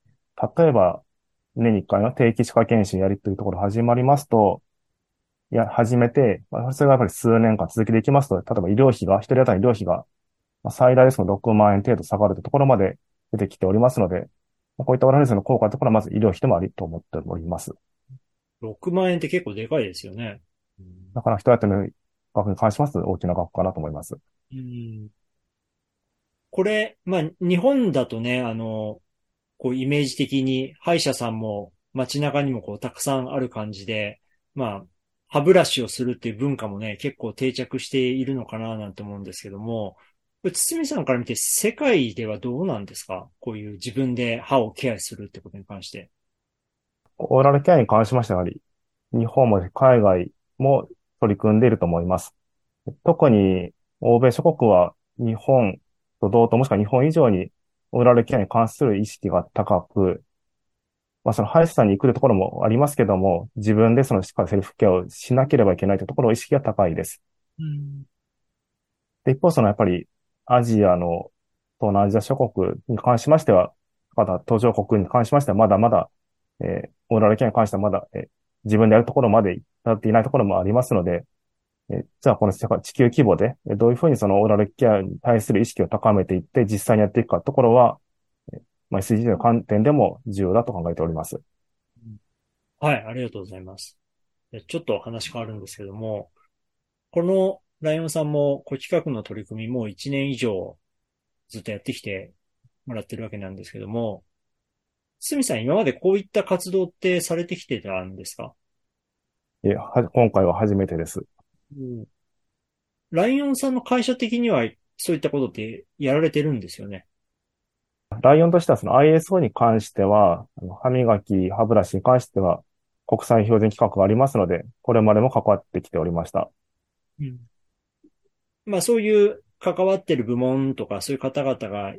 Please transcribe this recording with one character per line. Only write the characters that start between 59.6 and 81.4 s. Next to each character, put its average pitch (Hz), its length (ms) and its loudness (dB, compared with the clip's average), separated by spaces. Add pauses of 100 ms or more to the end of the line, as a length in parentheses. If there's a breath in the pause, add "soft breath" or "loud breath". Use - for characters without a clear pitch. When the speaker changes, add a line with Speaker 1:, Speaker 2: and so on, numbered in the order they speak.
Speaker 1:
く、 92 400 -2 (1000)
ま 107 80 0
あ、 - 20 2
そ - 80 -2
の 104 80 0
歯 165 140 4
医 165 60 2
者 - 40 -10
さ 127 120 4
ん 104 40 4
に 98 80 2
行 135 100 0
く 123 60 4
と - 80 -2
こ 139 80 2
ろ 113 60 4
も 95 300 -2
あ - 40 2
り 113 80 2
ま 143 100 2
す 143 100 -6
け 117 100 2
ど 98 100 2
も、 92 400 0
自 110 160 0
分 113 220 4
で 135 100 4
そ - 80 -4
の 98 100 2
し - 60 -10
っ - 60 -20
か - 80 0
り 87 80 -2
セ 104 60 0
ル 95 60 0
フ - 140 -12
ケ - 80 0
ア 98 80 6
を 90 160 0
し - 260 -6
な 131 120 2
け 143 100 0
れ 117 80 6
ば 98 80 4
い 90 40 0
け 95 100 -2
な 98 80 2
い - 20 0
と 95 60 -4
い - 20 -10
う - 40 -12
と - 60 -8
こ - 60 -4
ろ、 113 120 4
意 117 40 0
識 - 160 -6
が 139 80 2
高 104 260 0
い 82 80 -2
で 85 100 -4
す。 - 180 -16 (360)
Speaker 2:
う 156 40 -10
ん。 143 400 -10 (1200)
Speaker 1:
で、 135 80 2
一 135 80 -2
方、 175 100 4
そ 143 120 2
の 104 60 4
や 101 40 2
っ - 60 -4
ぱ 110 80 2
り 90 200 -2 (380)
ア 123 180 4
ジ 110 220 2
ア 90 120 6
の、 87 340 -4 (500)
東 104 120 0
南 101 160 4
ア - 20 -2
ジ 110 80 2
ア - 20 -2
諸 135 160 -4
国 98 380 -2 (140)
に 113 100 -4
関 120 200 2
し - 120 0
ま 156 80 6
し 160 80 -6
て 113 60 4
は、 90 200 4 (440)
ま 107 100 2
た 90 120 -2
途 117 200 0
上 113 160 2
国 104 280 0
に 87 60 -4
関 120 160 2
し - 80 -4
ま 143 80 4
し 139 60 -4
て 98 60 0
は、 95 40 0
ま 110 100 6
だ 98 120 4
ま 117 100 4
だ、 104 220 0 (500)
え - 40 -8 (240)
ー、 - 20 -20 (180)
オ 117 80 2
ー 107 40 4
ラ 107 100 6
ル 107 80 2
ケ 127 80 0
ア - 20 2
に 110 60 -4
関 110 140 2
し - 20 -8
て 104 60 -6
は 98 60 -2
ま 104 80 0
だ、 95 220 -6
え 95 60 -10
ー、 92 100 -12 (360)
自 107 120 0
分 110 140 6
で 107 40 6
や 110 60 8
る 120 60 0
と 131 80 -6
こ 139 80 2
ろ 113 80 4
ま 110 100 6
で 98 140 0
至 - 400 -6
っ 104 40 -6
て 110 120 -2
い - 20 2
な 117 80 4
い 110 40 0
と 131 40 -4
こ - 80 -2
ろ 117 80 2
も 95 160 0
あ 90 40 -2
り 101 100 0
ま 123 80 2
す 127 100 -4
の 95 120 0
で、 87 200 -4 (640)